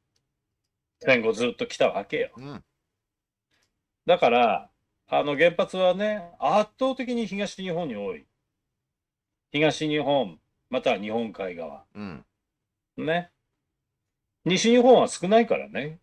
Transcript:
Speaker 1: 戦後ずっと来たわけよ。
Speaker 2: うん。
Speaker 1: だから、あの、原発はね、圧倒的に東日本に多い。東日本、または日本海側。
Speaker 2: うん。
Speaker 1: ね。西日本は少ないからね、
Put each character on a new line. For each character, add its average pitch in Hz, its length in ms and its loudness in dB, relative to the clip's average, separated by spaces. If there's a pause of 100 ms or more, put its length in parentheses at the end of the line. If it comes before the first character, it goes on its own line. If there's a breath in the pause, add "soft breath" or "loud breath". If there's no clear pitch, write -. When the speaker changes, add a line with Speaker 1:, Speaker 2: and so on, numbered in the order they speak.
(1000)
Speaker 1:
戦 - 220 2
後 220 120 0
ず 233 140 -2
っ 240 80 -6
と 160 120 -6
来 - 100 -14
た 214 120 4
わ - 160 -6
け - 120 -8
よ。 - 200 -6
Speaker 2:
う 120 40 -18
ん。 135 220 -14 (1400)
Speaker 1:
だ 175 120 4
か 131 120 4
ら、 117 400 2 (380)
あ 143 160 0
の、 147 140 -2
原 170 140 4
発 185 260 -4
は 185 160 4
ね、 202 460 -4
圧 202 400 2
倒 262 160 0
的 247 180 -6
に 233 140 -4
東 196 340 -8
日 185 100 -8
本 165 160 -4
に 117 80 -8
多 101 200 -8
い。 107 100 -20 (1300)
東 156 360 0
日 151 120 0
本、 127 400 -2 (300)
ま 127 120 -4
た 131 100 0
は 101 80 0
日 104 120 -8
本 113 220 -4
海 92 220 -10
側。 82 380 -14
Speaker 2:
う 104 80 -16
ん。 82 240 -14 (720)
Speaker 1:
ね。 160 320 -4 (1160)
西 185 260 2
日 247 100 6
本 240 180 8
は 113 80 2
少 - 200 -8
な 220 120 6
い 240 60 2
か - 120 -2
ら - 120 -10
ね、 147 340 -8